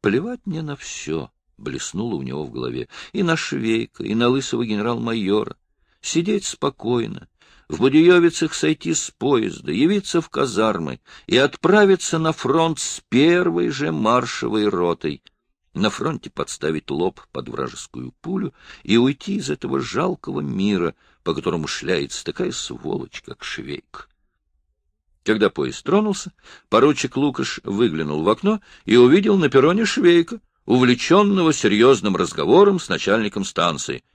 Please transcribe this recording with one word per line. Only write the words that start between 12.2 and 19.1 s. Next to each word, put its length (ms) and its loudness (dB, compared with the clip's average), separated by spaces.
фронт 460 0
с 300 -10
первой 600 2
же 220 -4
маршевой 760 0
ротой. 560 -2
На 160 0
фронте 400 -6
подставить 640 -6
лоб 300 -4
под 180 -12
вражескую 640 -12
пулю 320 -6
и 140 2
уйти 400 0